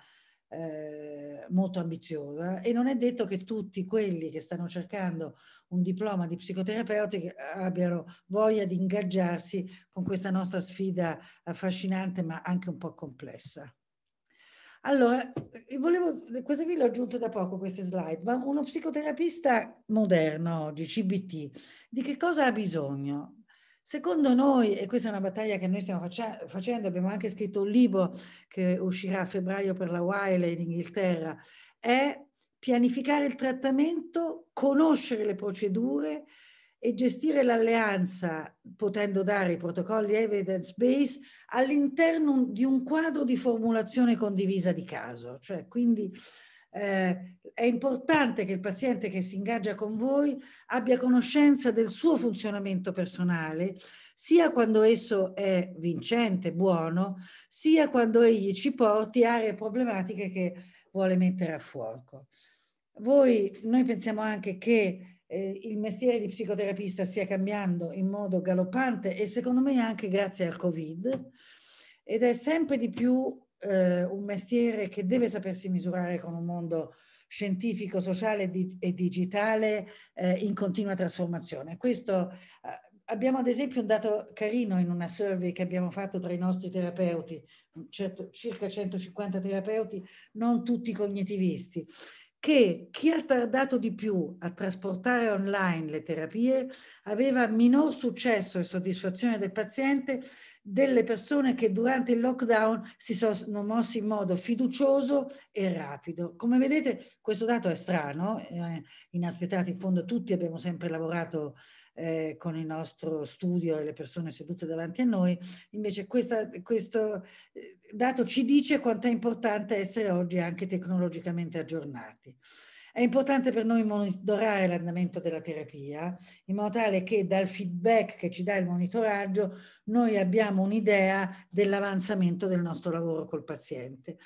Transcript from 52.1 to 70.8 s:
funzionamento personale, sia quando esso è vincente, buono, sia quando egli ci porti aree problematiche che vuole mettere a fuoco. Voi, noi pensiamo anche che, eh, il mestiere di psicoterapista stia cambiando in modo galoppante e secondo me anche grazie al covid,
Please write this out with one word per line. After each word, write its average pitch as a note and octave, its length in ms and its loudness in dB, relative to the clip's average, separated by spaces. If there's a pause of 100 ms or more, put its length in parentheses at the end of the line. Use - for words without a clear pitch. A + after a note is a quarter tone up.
funzionamento G3+ 760 -2
personale, F3+ 840 -2 (380)
sia E4 360 6
quando A3 300 4
esso G#3+ 560 4
è F#3 400 2
vincente, F#3 800 0
buono, F3 640 2 (300)
sia D#4 440 4
quando A#3 320 6
egli G#3 320 6
ci B3 180 0
porti A3 500 4
aree A3+ 320 4
problematiche G3+ 760 -2
che F3+ 240 -2 (380)
vuole F#3+ 240 2
mettere F#3 360 2
a D3+ 60 -6
fuoco. B2 720 -12 (720)
Voi, A#3+ 640 4
noi B3 200 4
pensiamo G#3+ 380 -2
anche G#3 340 -4
che, G3+ 720 2
eh, G3 380 -6
il G#3+ 140 -6
mestiere A3+ 420 0
di G#3 80 -4
psicoterapista G3 760 -4
stia F#3 220 -4
cambiando F#3+ 640 -2
in F#3+ 160 -2
modo G3 320 -2
galoppante F#3 760 0
e G#3 120 -2
secondo B3 340 0
me C4+ 180 4
anche A3+ 300 -2
grazie F#3 380 0
al E3 100 -4
covid, F3 760 -4 (720)